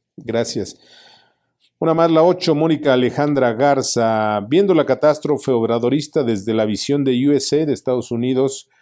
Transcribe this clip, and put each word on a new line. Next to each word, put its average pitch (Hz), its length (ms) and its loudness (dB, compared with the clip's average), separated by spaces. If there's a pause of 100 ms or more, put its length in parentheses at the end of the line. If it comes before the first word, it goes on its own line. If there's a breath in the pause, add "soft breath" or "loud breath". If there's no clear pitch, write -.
(180)
Gracias. 117 600 -6 (1040 soft breath)
Una 165 140 0
más, 165 180 4
la 160 120 6
ocho, 180 300 2
Mónica 147 400 0
Alejandra 127 600 0
Garza. 113 880 0
Viendo 180 320 2
la 151 120 4
catástrofe 143 640 0
obradorista 120 720 0
desde 110 300 -2
la 110 120 2
visión 139 380 -2
de 131 260 0
U - 20 4
S 143 300 0
A 160 40 0
de 143 80 -2
Estados 123 380 -4
Unidos, 127 560 -2 (140)